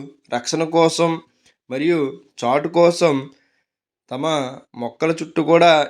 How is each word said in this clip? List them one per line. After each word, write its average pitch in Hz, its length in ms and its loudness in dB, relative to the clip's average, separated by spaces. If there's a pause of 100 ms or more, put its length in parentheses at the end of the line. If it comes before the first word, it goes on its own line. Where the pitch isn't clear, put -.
(340)
రక్షణ 160 300 -4 (120)
కోసం 165 360 2 (580)
మరియు 151 320 -2 (360)
చాటు 143 320 0
కోసం 170 460 4 (960)
తమ 131 120 -8 (520)
మొక్కల 120 360 -4
చుట్టూ 160 320 -4
కూడా 165 280 4 (180)